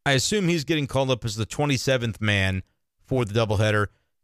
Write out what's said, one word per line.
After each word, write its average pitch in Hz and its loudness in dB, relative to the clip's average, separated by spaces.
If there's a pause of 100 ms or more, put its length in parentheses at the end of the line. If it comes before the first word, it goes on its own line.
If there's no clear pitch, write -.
I 143 2
assume 180 0
he's 165 0
getting 151 0
called 131 0
up 123 -2
as 107 -6
the 110 -4
twenty-seventh 131 -2
man 95 0 (420)
for 127 -2
the 98 -4
doubleheader. 107 2 (360)